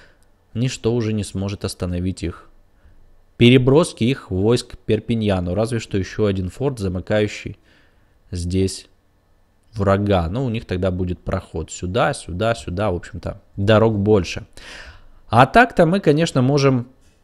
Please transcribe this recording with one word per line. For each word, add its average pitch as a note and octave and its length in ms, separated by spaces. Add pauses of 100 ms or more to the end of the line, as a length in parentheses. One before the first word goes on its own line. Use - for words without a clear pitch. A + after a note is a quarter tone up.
(540)
ничто A#2 400
уже A2 180
не G#2+ 120
сможет G2 400
остановить F2+ 580
их - 260 (920)
переброски B2+ 640
их B2+ 260
войск G#2 440
к - 40
Перпиньяну. G#2 760
Разве A2+ 260
что - 180
ещё G#2+ 280
один F#2+ 220
форт, C3 300
замыкающий G2+ 800 (720)
здесь F#2 580 (840)
врага. G2 560
Но B2 160
у B2 60
них A2 140
тогда F#2 260
будет F2+ 280
проход - 540
сюда, B2 400
сюда, A2 420
сюда. G2 380
В F2 40
общем-то, - 440 (160)
дорог G#2+ 420
больше. G2+ 480 (840)
А A#2+ 180
так-то A#3 400
мы, F#3 120
конечно, D#3 440
можем C3+ 460 (360)